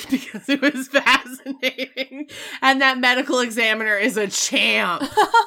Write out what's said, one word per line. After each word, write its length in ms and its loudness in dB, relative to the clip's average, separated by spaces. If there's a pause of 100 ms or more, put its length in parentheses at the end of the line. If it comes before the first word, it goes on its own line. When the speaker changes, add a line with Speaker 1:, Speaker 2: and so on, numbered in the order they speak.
Speaker 1:
<laughs> 100 -16
because 380 -6
it 120 0
was 280 -2
fascinating. 1400 -2 (340)
And 180 4
that 180 4
medical 420 2
examiner 560 0
is 200 0
a 120 0
champ. 800 0
Speaker 2:
<laughs> 40 -12 (340)